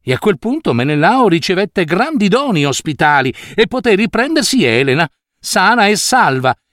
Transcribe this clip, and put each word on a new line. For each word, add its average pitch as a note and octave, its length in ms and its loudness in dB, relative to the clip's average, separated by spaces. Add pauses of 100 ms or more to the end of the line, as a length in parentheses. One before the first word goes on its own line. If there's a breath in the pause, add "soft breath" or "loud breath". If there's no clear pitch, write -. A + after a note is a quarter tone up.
E B2+ 120 -4
a B2 60 -2
quel G#3+ 200 0
punto A#3+ 340 -4
Menelao D3+ 560 2
ricevette F3+ 560 0
grandi G#3 440 0
doni A3 360 0
ospitali C#3+ 680 0 (200 loud breath)
e G#3+ 120 2
poté A#3 300 0
riprendersi B3+ 680 0
Elena, C3+ 460 0 (280)
sana G#3 500 2
e G#3+ 80 2
salva, C3 600 0 (160)